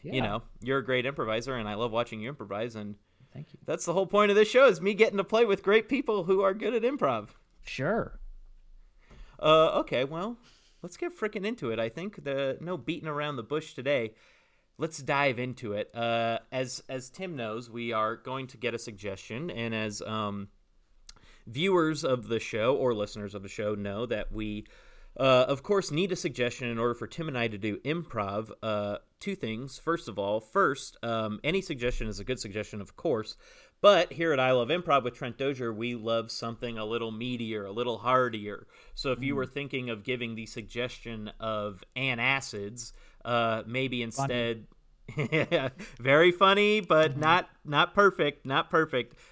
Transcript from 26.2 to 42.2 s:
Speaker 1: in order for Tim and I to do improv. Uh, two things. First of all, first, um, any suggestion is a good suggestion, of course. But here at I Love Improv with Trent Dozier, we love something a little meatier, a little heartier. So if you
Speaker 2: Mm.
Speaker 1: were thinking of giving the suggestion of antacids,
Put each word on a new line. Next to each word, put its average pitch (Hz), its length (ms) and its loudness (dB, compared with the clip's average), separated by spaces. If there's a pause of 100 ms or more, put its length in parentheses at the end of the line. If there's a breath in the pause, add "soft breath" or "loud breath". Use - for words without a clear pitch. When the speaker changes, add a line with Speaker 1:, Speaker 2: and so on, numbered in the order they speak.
Speaker 1:
in 117 80 -4
order 120 160 2
for 117 140 -10
Tim 160 200 -8
and 139 100 -4
I 120 100 0
to 107 100 -6
do 101 220 -2
improv. 110 720 -4 (100)
Uh, 104 360 -2 (220)
two 196 160 -6
things. 120 420 -8
First 165 300 -2
of 101 100 -10
all, 104 220 0
first, 147 640 0
um, 110 400 -2
any 185 180 0
suggestion 123 460 -2
is 101 120 -6
a 104 40 -10
good 127 160 -4
suggestion, 104 420 -8
of - 140 -16
course. 117 400 -2 (460 soft breath)
But 190 320 6
here 165 180 0
at 139 80 2
I 131 120 4
Love 123 180 4
Improv 160 340 2
with 120 120 -4
Trent 123 240 -10
Dozier, 127 340 -2
we 120 220 -6
love 113 360 -2
something 117 460 -8
a 110 80 -6
little 113 260 -4
meatier, 110 560 -4
a 98 40 -8
little 117 260 -2
heartier. 113 680 0 (260 soft breath)
So - 180 -4
if 123 120 -4
you 139 100 0
Speaker 2:
Mm. 139 40 -2
Speaker 1:
were 131 100 -2
thinking 131 420 -6
of 107 140 -6
giving 120 320 -4
the 113 100 -10
suggestion 113 920 -8
of 104 440 -4 (120)
antacids, 120 1000 -4 (320 soft breath)